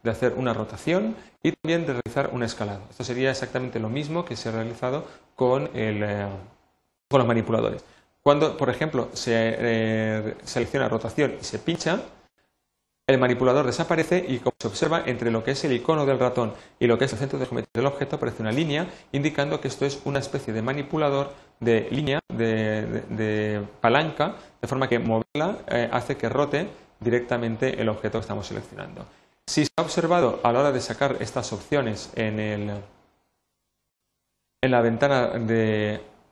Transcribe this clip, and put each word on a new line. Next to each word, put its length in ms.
de 80
hacer 260
una 160
rotación 640
y 100
también 340
de 80
realizar 380
un 100
escalado. 480
Esto 120
sería 280
exactamente 500
lo 80
mismo 360
que 120
se 140
ha 20
realizado 540
con 400
el, 280
eh, 240
con 100
los 80
manipuladores. 580
Cuando, 340
por 120
ejemplo, 460
se, 200
eh, 1000
selecciona 440
rotación 520
y 40
se 140
pincha, 440
el 120
manipulador 480
desaparece 600
y, 120
como 200
se 100
observa, 380
entre 240
lo 140
que 60
es 140
el 80
icono 340
del 120
ratón 360
y 80
lo 120
que 60
es 80
el 60
centro 200
de 80
geometría 280
del 120
objeto 300
aparece 260
una 100
línea 340
indicando 500
que 80
esto 160
es 200
una 160
especie 320
de 100
manipulador 720
de 300
línea, 380
de, 580
de, 140
de 520
palanca, 560
de 80
forma 200
que 120
moverla, 580
eh, 240
hace 240
que 120
rote 400
directamente 800
el 80
objeto 300
que 40
estamos 240
seleccionando. 580
Si 160
se 120
ha 60
observado 600
a 80
la 80
hora 120
de 80
sacar 380
estas 340
opciones 600
en 240
el, 320
en 80
la 100
ventana 460
de 720